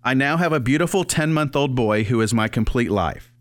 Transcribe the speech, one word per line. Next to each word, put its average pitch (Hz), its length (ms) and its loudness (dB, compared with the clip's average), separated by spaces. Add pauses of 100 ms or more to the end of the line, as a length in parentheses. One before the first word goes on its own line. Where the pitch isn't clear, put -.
I 123 80 0
now 139 240 2
have 170 160 0
a 151 80 0
beautiful 160 440 0
ten-month-old 151 720 0
boy 107 300 2
who 113 160 0
is 113 140 0
my 110 140 2
complete 117 420 -2
life. 90 500 -4